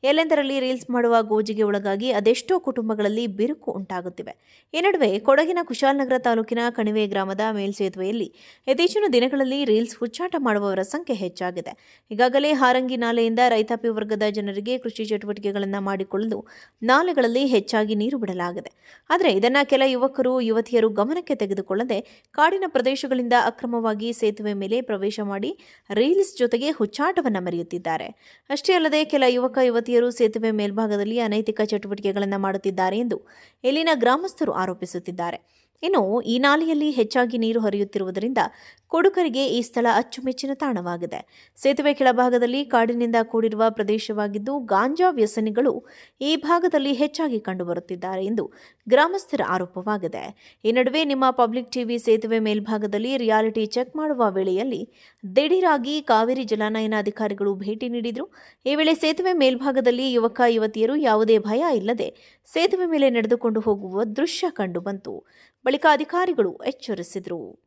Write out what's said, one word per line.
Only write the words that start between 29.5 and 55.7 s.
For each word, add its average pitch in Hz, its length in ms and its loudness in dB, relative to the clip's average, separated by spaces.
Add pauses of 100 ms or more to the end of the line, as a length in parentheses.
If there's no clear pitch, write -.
ಯುವತಿಯರು 240 480 2
ಸೇತುವೆ 226 400 0
ಮೇಲ್ಭಾಗದಲ್ಲಿ 208 680 -2
ಅನೈತಿಕ 214 460 -2
ಚಟುವಟಿಕೆಗಳನ್ನ 202 720 -4
ಮಾಡುತ್ತಿದ್ದಾರೆ 190 600 -2
ಎಂದು 240 220 -4 (420)
ಇಲ್ಲಿನ 302 300 0
ಗ್ರಾಮಸ್ಥರು 285 580 0
ಆರೋಪಿಸುತ್ತಿದ್ದಾರೆ. 180 1120 -8 (180)
ಇನ್ನು 240 380 0
ಈ 233 180 0
ನಾಲೆಯಲ್ಲಿ 302 500 2
ಹೆಚ್ಚಾಗಿ 247 480 0
ನೀರು 226 220 0
ಹರಿಯುತ್ತಿರುವುದರಿಂದ 202 800 -2 (500)
ಕೊಡುಕರಿಗೆ 330 600 2
ಈ 240 140 0
ಸ್ಥಳ 233 320 0
ಅಚ್ಚುಮೆಚ್ಚಿನ 254 600 -2
ತಾಣವಾಗಿದೆ. 180 1040 -6
ಸೇತುವೆ 277 380 2
ಕೆಳಭಾಗದಲ್ಲಿ 247 720 2
ಕಾಡಿನಿಂದ 233 580 2
ಕೂಡಿರುವ 226 460 0
ಪ್ರದೇಶವಾಗಿದ್ದು, 214 880 -4
ಗಾಂಜಾ 262 500 2
ವ್ಯಸನಿಗಳು 226 760 0 (360)
ಈ 294 140 0
ಭಾಗದಲ್ಲಿ 311 580 2
ಹೆಚ್ಚಾಗಿ 294 460 -2
ಕಂಡುಬರುತ್ತಿದ್ದಾರೆ 185 840 -6
ಎಂದು 214 260 -2 (380)
ಗ್ರಾಮಸ್ಥರ 302 580 2
ಆರೋಪವಾಗಿದೆ. 180 1160 -6
ಈ 220 60 2
ನಡುವೆ 254 340 2
ನಿಮ್ಮ 269 240 2
ಪಬ್ಲಿಕ್ 247 420 0
ಟಿ 254 120 -4
ವಿ 233 160 -2
ಸೇತುವೆ 226 400 2
ಮೇಲ್ಭಾಗದಲ್ಲಿ 214 760 -2
ರಿಯಾಲಿಟಿ 220 480 2
ಚೆಕ್ 247 300 -4
ಮಾಡುವ 277 360 0
ವೇಳೆಯಲ್ಲಿ 190 580 -2 (460)
ದಿಢೀರಾಗಿ 302 680 2